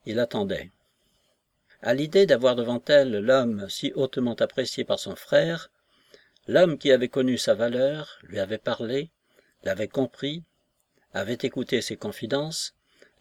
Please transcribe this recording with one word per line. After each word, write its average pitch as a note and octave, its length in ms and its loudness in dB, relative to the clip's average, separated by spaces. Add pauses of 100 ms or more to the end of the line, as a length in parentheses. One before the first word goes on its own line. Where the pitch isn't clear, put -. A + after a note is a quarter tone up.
Il A2+ 140 -2
attendait. G2 500 -4 (1080)
À A#2 140 0
l'idée D#3 300 4
d'avoir B2+ 300 4
devant A#2+ 320 -4
elle C3+ 320 4
l'homme A2+ 500 2
si - 260 -8
hautement B2+ 400 -2
apprécié B2+ 500 -2
par - 160 -2
son - 160 -12
frère, - 540 0 (760)
l'homme D3+ 320 4
qui C#3+ 140 4
avait B2 160 4
connu B2+ 280 0
sa A2+ 180 2
valeur, B2+ 680 -2
lui G2 160 -10
avait G2 200 -4
parlé, B2+ 520 -6 (540)
l'avait G2 240 -4
compris, C#3+ 560 -6 (680)
avait G2+ 300 -6
écouté B2 400 -2
ses G#2+ 140 -10
confidences, C#3 800 -8 (460)